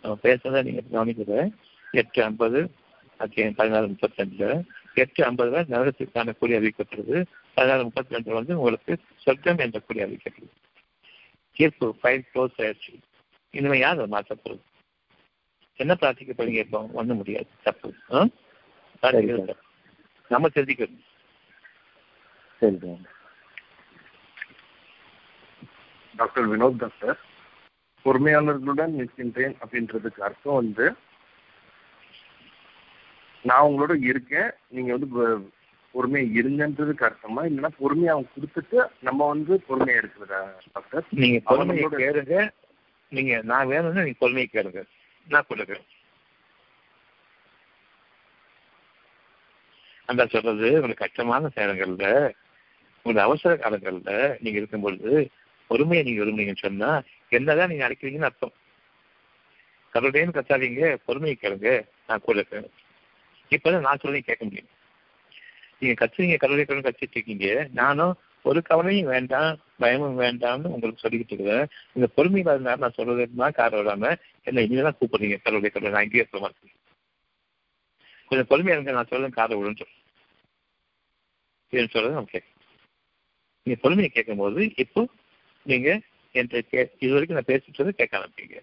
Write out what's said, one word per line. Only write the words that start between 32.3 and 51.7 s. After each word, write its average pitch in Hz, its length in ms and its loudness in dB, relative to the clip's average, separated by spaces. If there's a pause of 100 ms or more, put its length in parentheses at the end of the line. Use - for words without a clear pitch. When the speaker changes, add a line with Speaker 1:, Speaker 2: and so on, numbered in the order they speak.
Speaker 3:
நான் 131 200 8
உங்களோட 147 340 2
இருக்கேன், 135 520 0 (160)
நீங்க 127 240 -6
வந்து 135 160 -2
பொ-, 113 420 0 (460)
பொறுமையா 127 380 0
இருங்கன்றதுக்கு 143 720 0
அர்த்தமா, 110 380 -4
இல்லைன்னா 151 340 -2
பொறுமையா 151 320 2
அவங்க 139 180 -2
கொடுத்துட்டு 156 480 -4 (240)
நம்ம 135 260 0
வந்து 151 420 0
பொறுமையா 131 280 2
இருக்கிறதா 98 440 -4 (320)
டாக்டர்? 139 360 -8
Speaker 1:
நீங்க 123 340 2
பொறுமையை 143 400 2
Speaker 3:
அவங்களோட 147 160 -2
Speaker 1:
கேளுங்க, 143 380 0 (720)
நீங்க 131 300 -2
நான் 127 260 0
வேணும்னா 165 340 0
நீங்க 139 180 -4
பொறுமையை 127 340 0
கேளுங்க, 95 300 -4 (440)
நான் 147 220 0
கொடுக்குறேன். 104 400 -10 (4000)
அந்த 123 200 4
சொல்றது 110 420 0
உங்களுக்கு 127 380 2
கஷ்டமான 127 500 -2
நேரங்கள்ல, 98 520 -2 (1000)